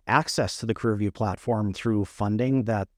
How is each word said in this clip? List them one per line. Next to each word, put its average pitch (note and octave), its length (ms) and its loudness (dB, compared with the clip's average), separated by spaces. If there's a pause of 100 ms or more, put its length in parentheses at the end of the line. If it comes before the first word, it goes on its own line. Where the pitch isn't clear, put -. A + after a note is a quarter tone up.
access C#3+ 520 0
to - 80 -6
the A2 80 0
Career A2 220 0
View G#2 140 0
platform G#2+ 600 -2
through G#2+ 320 0
funding A#2 600 0
that G#2 340 -2